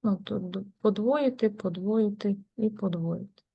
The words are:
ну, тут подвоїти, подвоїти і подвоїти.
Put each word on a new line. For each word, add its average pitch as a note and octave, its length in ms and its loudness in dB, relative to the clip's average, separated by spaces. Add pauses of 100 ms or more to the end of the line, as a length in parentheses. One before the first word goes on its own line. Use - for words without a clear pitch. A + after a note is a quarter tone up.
ну, G3+ 120 4
тут F#3 420 -6 (240)
подвоїти, A#3 680 2
подвоїти G3+ 880 0 (200)
і G#3+ 120 2
подвоїти. F3 720 -4 (120)